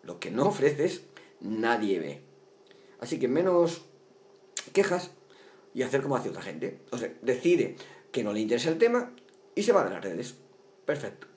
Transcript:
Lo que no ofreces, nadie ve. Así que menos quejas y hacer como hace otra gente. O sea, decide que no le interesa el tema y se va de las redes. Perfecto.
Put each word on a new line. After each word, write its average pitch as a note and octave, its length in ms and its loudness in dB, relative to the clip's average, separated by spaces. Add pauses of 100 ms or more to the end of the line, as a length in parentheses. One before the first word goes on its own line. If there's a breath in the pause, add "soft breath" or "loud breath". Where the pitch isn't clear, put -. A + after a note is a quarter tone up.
Lo E2+ 140 -12
que - 140 -8
no C3+ 160 2
ofreces, D3 540 0 (400 loud breath)
nadie G#2+ 580 0
ve. D2 220 -8 (800 loud breath)
Así B2 180 -6
que B2 80 2
menos E3+ 560 2 (880)
quejas F3+ 400 0 (640 loud breath)
y B2 80 -4
hacer B2+ 200 0
como C#3 140 -2
hace A2 140 -2
otra - 120 -8
gente. E2+ 380 -8 (120)
O A#2+ 60 -6
sea, A2+ 240 -6
decide C3 540 2 (380 loud breath)
que A#2+ 100 0
no G#2 80 -2
le G#2+ 80 -2
interesa A#2+ 300 0
el D#3+ 80 0
tema A#3+ 360 2 (400)
y G#3 100 -2
se A#3 100 4
va F3 100 6
de F#2+ 60 -2
las F2+ 120 -8
redes. - 340 -6 (500)
Perfecto. C3 520 -6